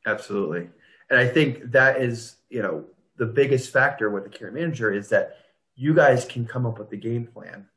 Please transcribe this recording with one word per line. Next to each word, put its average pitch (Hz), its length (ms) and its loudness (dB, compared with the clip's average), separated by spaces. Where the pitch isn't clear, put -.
Absolutely. 95 600 -4
And 123 100 4
I 127 80 4
think 127 440 0
that 131 300 4
is, 117 360 -6
you 120 120 -6
know, 82 240 -4
the 123 80 0
biggest 135 460 2
factor 131 380 2
with 101 140 -4
the 101 60 -16
care 98 220 -16
manager 123 400 -2
is 101 180 -6
that 101 280 0
you 143 180 0
guys 139 320 6
can 120 200 -6
come 127 200 -4
up 107 140 -6
with 104 100 -12
the 107 80 -10
game 117 300 -6
plan 92 500 -20